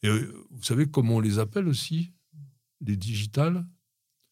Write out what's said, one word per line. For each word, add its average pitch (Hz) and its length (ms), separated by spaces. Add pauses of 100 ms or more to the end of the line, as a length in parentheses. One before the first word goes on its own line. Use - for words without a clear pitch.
et, 107 40
euh, 107 440
vous 120 120
savez 135 240
comment 117 280
on 113 40
les 107 200
appelle 170 280
aussi, 165 460 (680)
les 104 140
digitales ? 117 720 (680)